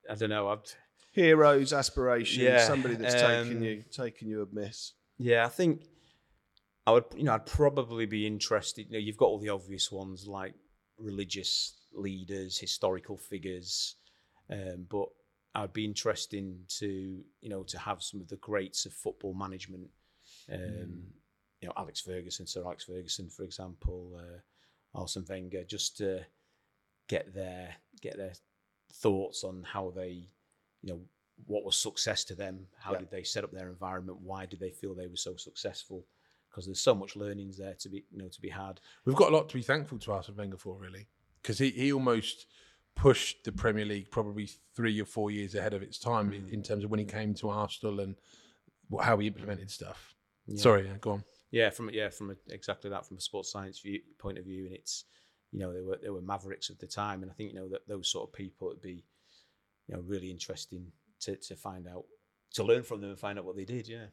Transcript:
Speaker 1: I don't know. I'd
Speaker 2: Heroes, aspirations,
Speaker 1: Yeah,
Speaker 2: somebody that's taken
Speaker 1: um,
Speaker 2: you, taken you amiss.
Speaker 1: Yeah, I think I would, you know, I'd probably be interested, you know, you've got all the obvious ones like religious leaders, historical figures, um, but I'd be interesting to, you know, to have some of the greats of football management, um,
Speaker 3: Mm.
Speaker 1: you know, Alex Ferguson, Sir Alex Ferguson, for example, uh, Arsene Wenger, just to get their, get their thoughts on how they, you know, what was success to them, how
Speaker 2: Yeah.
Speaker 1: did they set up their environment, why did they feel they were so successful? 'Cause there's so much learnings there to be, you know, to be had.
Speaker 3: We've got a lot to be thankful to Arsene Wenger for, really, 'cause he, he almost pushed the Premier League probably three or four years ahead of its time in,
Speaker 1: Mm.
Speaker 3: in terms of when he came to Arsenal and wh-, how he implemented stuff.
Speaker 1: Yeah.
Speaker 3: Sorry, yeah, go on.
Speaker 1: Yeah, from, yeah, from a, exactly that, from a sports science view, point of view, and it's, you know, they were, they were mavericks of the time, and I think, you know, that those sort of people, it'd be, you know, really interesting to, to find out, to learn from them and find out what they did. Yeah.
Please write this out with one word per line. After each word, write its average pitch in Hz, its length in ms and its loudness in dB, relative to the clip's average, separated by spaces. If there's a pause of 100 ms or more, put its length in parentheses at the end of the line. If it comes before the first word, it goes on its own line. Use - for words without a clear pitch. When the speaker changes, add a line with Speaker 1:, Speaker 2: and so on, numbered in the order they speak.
Speaker 1:
I 107 60 -4
don't 107 160 0
know. 104 200 2
I'd 107 100 0 (500)
Speaker 2:
Heroes, 151 640 10
aspirations, 127 720 4
Speaker 1:
Yeah, 123 200 12
Speaker 2:
somebody 127 300 4
that's 120 200 2
taken 117 420 6
Speaker 1:
um, 113 80 0
Speaker 2:
you, 107 260 -2
taken 117 380 -6
you 107 140 -2
amiss. 104 500 -6 (260)
Speaker 1:
Yeah, 117 260 6
I 120 40 2
think 170 340 4 (1040)
I 110 60 10
would, 117 140 10 (100)
you 147 80 0
know, 127 100 6
I'd 107 120 2
probably 123 600 4
be 104 180 0
interested, 107 600 0
you 113 60 -14
know, 110 80 -4
you've 107 160 -4
got 131 100 8
all 101 140 4
the 107 80 -4
obvious 95 420 -2
ones 95 380 -10
like 95 260 -8 (420)
religious 98 800 -4 (180)
leaders, 95 640 -6
historical 92 600 -2
figures, 90 800 -6 (520)
um, 92 400 -8
but 101 200 -2 (480)
I'd 101 160 -4
be 107 120 -2
interesting 101 760 -2 (180)
to, 104 80 -4 (540)
you - 80 -14
know, 95 160 -6
to 87 140 -10
have 101 240 -4
some - 180 -8
of 82 80 -14
the 98 80 -10
greats 98 500 -2
of - 60 -12
football 95 420 -6
management, 92 540 -8 (640)
um, 90 80 -6
Speaker 3:
Mm. 90 420 -8 (580)
Speaker 1:
you 92 80 -12
know, - 80 -10
Alex 80 240 -8
Ferguson, 90 460 -8
Sir 92 180 -8
Alex 90 200 -10
Ferguson, 90 440 -10
for - 140 -12
example, 90 800 -8
uh, - 760 -18
Arsene 92 300 -6
Wenger, 92 360 -8
just - 340 -6
to 92 260 -2 (840)
get 95 260 -2
their, 92 400 -8 (260)
get - 160 -8
their 95 180 -8 (580)
thoughts 98 500 2
on 92 220 -8
how 95 260 -4
they, 90 380 -10 (540)
you 95 100 -8
know, 85 80 -8 (460)
what 104 180 0
was 98 120 0
success - 480 0
to 101 120 -10
them, 95 300 -8 (120)
how 95 140 -6
Speaker 2:
Yeah. 92 80 -2
Speaker 1:
did 90 100 -12
they 95 140 -8
set - 180 -4
up - 80 -8
their 92 180 -12
environment, 92 520 -8
why 95 260 -8
did 90 140 -14
they 92 100 -6
feel 95 240 -10
they 90 140 -10
were 87 80 -12
so 92 200 -6
successful? - 720 -10 (440)
'Cause 92 160 -12
there's 95 140 -4
so 127 140 6
much 98 220 -4
learnings 101 420 -6
there 95 160 -10
to - 140 -12
be, 98 220 -10
you 92 80 -14
know, 95 100 -10
to - 120 -16
be 101 100 -10
had. 95 300 -10 (240)
Speaker 3:
We've 131 120 6
got - 160 10
a 156 40 8
lot 151 120 4
to - 80 -12
be 123 60 -2
thankful 147 380 0
to 107 120 -4
Arsene 98 240 -4
Wenger 98 200 -6
for, 95 220 -10
really, 98 300 -14 (340)
'cause 104 160 -2
he, 135 120 4
he 131 220 2
almost 127 540 2 (480)
pushed - 500 6
the 110 80 -4
Premier 107 320 2
League 101 260 -4
probably 104 360 -2 (280)
three 110 260 2
or 101 40 -2
four 104 260 -2
years 104 240 -4
ahead 104 200 0
of 98 80 -4
its - 160 -12
time 107 340 2
in, 98 140 -8
Speaker 1:
Mm. 107 60 -8
Speaker 3:
in 104 120 -4
terms 104 200 -2
of 104 60 -2
when 107 80 2
he 104 80 0
came 107 280 -2
to 107 160 -4
Arsenal 104 500 -2
and 95 160 -4 (760)
wh-, 104 140 -2
how 113 140 6
he 104 100 2
implemented 98 420 -6
stuff. - 460 -14 (300)
Speaker 1:
Yeah. 104 140 -6
Speaker 3:
Sorry, 101 260 10
yeah, 98 120 -6
go 107 140 -2
on. 101 120 -4 (260)
Speaker 1:
Yeah, 113 200 4
from, 110 200 -8
yeah, 107 180 -2
from 98 240 -8
a, 95 40 -12 (120)
exactly 101 420 -8
that, 98 160 -6
from 92 120 -16
a - 20 -12
sports - 320 -6
science 98 260 -10
view, 101 240 -8 (160)
point 98 200 -8
of 90 60 -12
view, 95 220 -10
and 92 80 -12
it's, - 300 -10 (480)
you 101 80 -6
know, 90 120 -4
they 90 100 -6
were, 95 200 -4
they 101 80 -6
were 92 120 -6
mavericks 95 480 -6
of 98 80 -18
the 92 100 -14
time, 101 340 -4
and 95 80 -10
I - 40 -20
think, 107 180 -10
you 95 80 -12
know, 95 80 -10
that - 180 -8
those 98 240 -4
sort - 180 -4
of - 40 -20
people, 95 380 -8
it'd - 120 -12
be, 90 220 -12 (840)
you - 80 -10
know, 87 60 -6
really 92 300 -6
interesting 90 600 -10 (300)
to, 98 160 -6
to - 200 -14
find 92 300 -10
out, 90 180 -12 (500)
to 110 100 0
learn 117 180 8
from 113 180 -6
them 101 100 -6
and 98 80 -12
find 101 200 -6
out 90 60 -8
what 92 120 -8
they 98 80 -8
did. 113 240 -6
Yeah. 113 240 -14